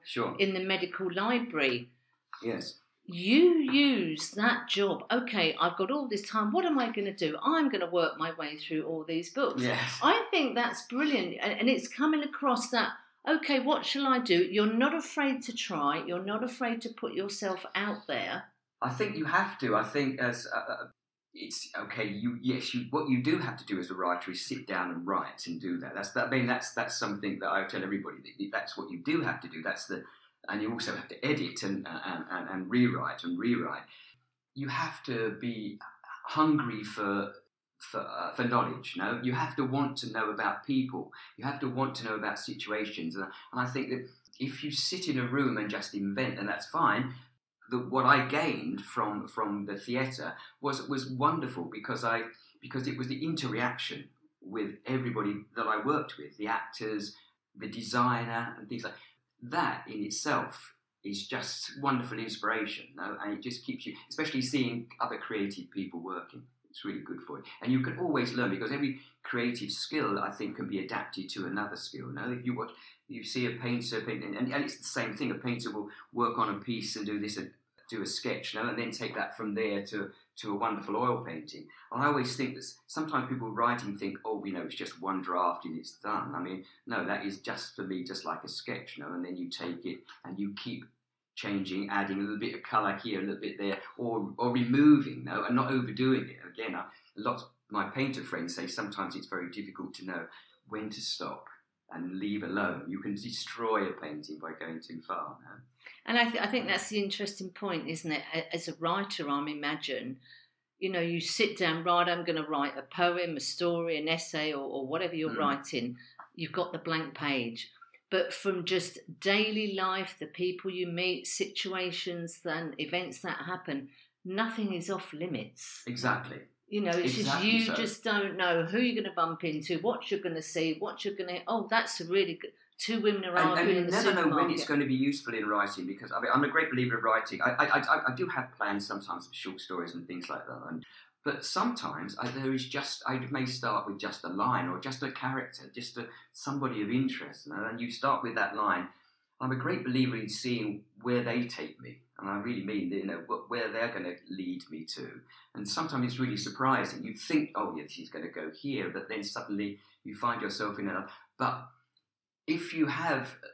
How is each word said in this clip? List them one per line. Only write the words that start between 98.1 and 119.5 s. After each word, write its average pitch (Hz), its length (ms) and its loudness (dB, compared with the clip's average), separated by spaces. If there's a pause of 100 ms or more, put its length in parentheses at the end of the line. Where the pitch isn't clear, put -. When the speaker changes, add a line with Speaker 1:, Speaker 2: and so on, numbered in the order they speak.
Speaker 1:
friends 82 320 -4
say 90 120 -4
sometimes 98 500 -4
it's - 120 -10
very 90 220 -4
difficult 98 440 -10
to 92 100 -14
know 90 220 -6 (420)
when 107 220 -6
to - 100 -10
stop - 460 -6 (480)
and 90 240 -4
leave 104 240 -2
alone. 90 440 0
You 98 140 -6
can 101 140 -2
destroy 110 760 0
a - 40 -2
painting 76 460 -10
by 82 200 -8
going 82 220 -8
too 82 260 -12
far, 78 360 -4
no? 92 120 -18 (520)
Speaker 2:
And 233 120 4
I, 233 120 8
th-, 226 120 0
I 208 40 2
think 233 200 0
that's 190 220 2
the 208 140 2
interesting 196 480 -4
point, 180 380 -4
isn't 160 220 -4
it? 147 120 -2 (120)
A-, 160 200 -2
as 165 140 -4
a 160 60 -8
writer, 170 540 0
I'm 143 200 0
imagine, 143 720 -4 (600)
you 190 120 0
know, 180 100 2
you 170 200 2
sit - 380 2
down, 165 260 2
"Right, 175 240 6
I'm 170 160 2
gonna 160 220 0
write 143 320 0
a 135 40 -8
poem, 175 540 2
a 135 40 -4
story, 170 580 0
an 151 100 0
essay, 160 440 0
or, 139 120 -2
or 135 220 -4
whatever 170 280 -2
you're 156 160 0
Speaker 1:
Mm. - 80 -2
Speaker 2:
writing." 139 580 0 (380)
You've 160 180 -6
got 175 200 0
the 165 60 -6
blank 156 360 -2
page. 127 560 -2 (400)
But 185 220 2
from 185 320 0
just 175 340 0 (220)
daily 214 540 4